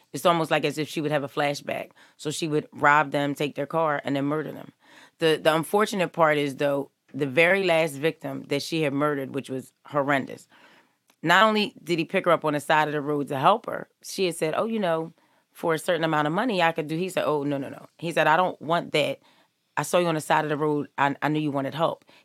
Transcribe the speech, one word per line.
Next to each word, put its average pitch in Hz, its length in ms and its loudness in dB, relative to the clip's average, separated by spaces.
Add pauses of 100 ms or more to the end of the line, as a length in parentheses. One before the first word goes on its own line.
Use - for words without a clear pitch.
(120)
it's 147 140 -6
almost 170 240 4
like 156 160 2
as 147 140 -4
if 147 100 -4
she - 120 -6
would 147 100 -4
have 147 120 0
a 139 40 -8
flashback. - 640 -4 (260)
So - 140 -6
she 165 160 -4
would 147 240 -2
rob 147 400 4
them, 143 240 -2
take 139 200 -4
their 143 120 -6
car, 160 360 -2
and 139 120 -2
then 139 100 -2
murder 151 260 -4
them. - 200 -16 (480)
The, 156 240 2
the 156 120 4
unfortunate 196 580 0
part 151 240 4
is, 143 180 -2
though, 139 340 -2 (240)
the 139 140 -4
very 170 360 4
last 165 300 2
victim 139 540 -4
that 139 160 -2
she 165 180 -2
had 143 120 0
murdered, 139 420 -2
which 131 160 -8
was 131 200 -8 (140)
horrendous, 139 640 -2 (720)
not 175 220 6
only 214 300 2 (100)
did 165 160 -2
he 165 60 -2
pick 180 200 -2
her 180 60 4
up 156 120 2
on 151 100 0
the 147 60 -2
side 156 280 2
of 147 60 -4
the 151 80 -2
road 143 260 -2
to 139 100 -4
help 180 300 4
her, - 200 -8 (160)
she - 220 -2
had 165 100 -2
said, 156 220 -2
"Oh, 190 80 0
you 226 140 -2
know, 165 340 -2 (380)
for 170 240 -2
a 156 40 -2
certain 165 240 0
amount 151 240 2
of 151 60 -2
money, 202 280 0
I 165 120 4
could 156 140 -6
do," 160 100 -4
he 185 120 -4
said, 165 160 -2
"Oh, 147 180 0
no, 143 140 -2
no, 131 120 -8
no." - 160 -16 (120)
He 165 140 -8
said, 156 160 2
"I 156 80 6
don't 180 260 0
want 165 320 -2
that. 139 260 0 (580)
I 147 60 0
saw 180 160 2
you 175 80 2
on 165 80 0
the 156 60 -2
side 156 220 2
of 151 60 -4
the 151 80 -2
road. 147 400 -2
I, 139 240 2
I - 80 0
knew 151 100 0
you 151 120 -2
wanted 135 240 -4
help." 156 280 -2 (220)